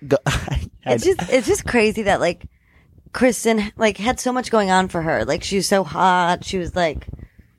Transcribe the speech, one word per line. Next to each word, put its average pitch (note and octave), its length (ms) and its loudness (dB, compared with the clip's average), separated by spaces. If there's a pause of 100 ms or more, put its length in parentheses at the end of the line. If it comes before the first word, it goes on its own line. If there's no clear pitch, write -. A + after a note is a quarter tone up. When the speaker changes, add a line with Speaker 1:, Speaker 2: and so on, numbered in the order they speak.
Speaker 1:
go. C#3 160 2
<laughs> - 40 -6
I, - 420 -4 (180)
Speaker 2:
It's A3+ 200 0
just, F4 260 0
it's C4 160 2
just G4 180 0
crazy A3 360 0
that, F#3+ 180 2
like, E3+ 260 -2 (680)
Kristen, A3+ 640 2
like, G#3+ 180 2
had A#3 240 -2
so B3+ 140 -2
much B3+ 180 -4
going G#3 180 2
on F#3 200 2
for F3 120 -4
her. D3 220 0
Like, C#3 220 -2
she G3 100 -4
was F#3 100 0
so G3 200 2
hot. F3 580 2
She - 140 -6
was, E3+ 180 -6
like, E3+ 320 -2 (520)